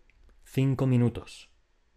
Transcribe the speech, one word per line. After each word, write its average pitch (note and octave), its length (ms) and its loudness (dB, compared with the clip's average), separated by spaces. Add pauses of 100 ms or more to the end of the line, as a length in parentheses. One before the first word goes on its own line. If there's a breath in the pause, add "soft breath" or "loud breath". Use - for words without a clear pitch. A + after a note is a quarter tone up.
(460)
Cinco C3+ 420 0
minutos, A#2+ 640 -2 (460)